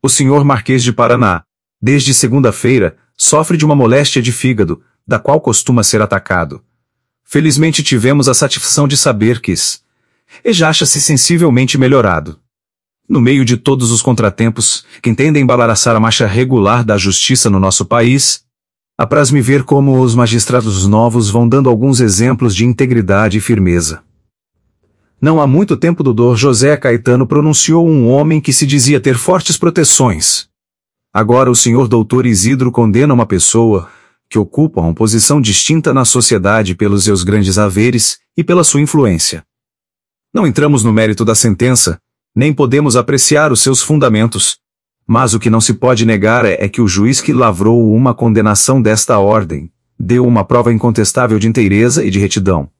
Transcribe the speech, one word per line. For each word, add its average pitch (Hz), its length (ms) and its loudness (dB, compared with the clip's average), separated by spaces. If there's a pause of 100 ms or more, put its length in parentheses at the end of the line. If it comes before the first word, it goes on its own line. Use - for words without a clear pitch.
O 139 60 -2
senhor 139 360 2
Marquês 131 380 0
de 120 100 -2
Paraná, 117 520 0 (360)
desde 131 320 0
segunda-feira, 120 840 0 (200)
sofre 160 400 0
de 156 80 0
uma 147 120 2
moléstia 131 440 2
de 117 120 -4
fígado, 107 500 -2 (240)
da 117 120 -2
qual 156 220 0
costuma 120 440 0
ser 107 180 0
atacado. 90 600 -4 (600)
Felizmente 156 580 0
tivemos 135 460 0
a 127 60 0
satisfação - 540 -2
de 139 80 -2
saber 113 440 0
que 95 120 -6
s-, - 280 -6 (640)
e 233 80 0
já 165 180 2
acha-se - 300 -2
sensivelmente 139 800 0
melhorado. 101 600 0 (680)
No 139 120 0
meio 131 240 2
de 117 120 0
todos 123 340 -2
os 117 120 -2
contratempos, 113 800 -2 (160)
que 117 140 -2
tendem 147 260 0
a 135 40 2
embaraçar 120 500 0
a 110 60 0
marcha 110 260 0
regular 117 580 0
da 107 140 0
justiça 98 500 0
no 95 120 2
nosso 95 260 0
país, 120 580 0 (540)
apraz-me 135 420 0
ver 131 220 0
como 139 380 2
os 120 140 0
magistrados 110 720 0
novos 110 440 0
vão 117 180 0
dando 135 220 2
alguns 123 300 0
exemplos 113 540 0
de 107 100 -2
integridade 110 760 0
e - 20 0
firmeza. 87 640 -2 (1160)
Não 156 200 2
há 143 60 2
muito 165 300 2
tempo, 170 260 -2
doutor 120 340 2
José 135 400 2
Caetano 123 500 0
pronunciou 156 640 0
um 131 200 2
homem 151 320 2
que 143 120 -4
se 143 140 0
dizia 139 340 0
ter 127 160 0
fortes 180 400 -2
proteções. 135 920 -2 (640)
Agora 120 380 2
o 117 60 2
senhor 123 320 2
doutor 120 380 0
Isidro 120 440 0
condena 120 440 2
uma 120 120 2
pessoa 101 600 0 (400)
que - 100 -4
ocupa 139 420 -2
uma 82 120 0
posição 113 480 0
distinta 135 540 0
na 131 100 0
sociedade 104 720 0
pelos 101 300 0
seus 98 180 0
grandes 98 360 0
haveres 107 600 -2 (180)
e 160 80 -2
pela 175 180 0
sua 143 180 0
influência. 107 600 0 (880)
Não 208 140 0
entramos 139 380 0
no 113 80 2
mérito 107 320 0
da 110 100 0
sentença, 113 640 -2 (360)
nem 143 180 0
podemos 139 420 0
apreciar 139 560 0
os 120 100 0
seus 135 220 0
fundamentos, 113 760 0 (460)
mas 117 300 0
o 107 60 -2
que 113 100 0
não 110 100 2
se 113 140 -2
pode 123 300 0
negar 110 400 0
é, 95 160 0
é 98 80 -2
que 123 120 -6
o 110 60 2
juiz 101 340 0
que - 120 -4
lavrou 113 600 2
uma 120 220 0
condenação 110 680 0
desta 107 380 0
ordem, 95 540 -2 (260)
deu 123 260 0
uma 117 200 2
prova 120 280 0
incontestável 110 680 0
de 107 100 0
inteireza 113 560 0
e - 60 -2
de 98 100 -2
retidão. 92 600 -2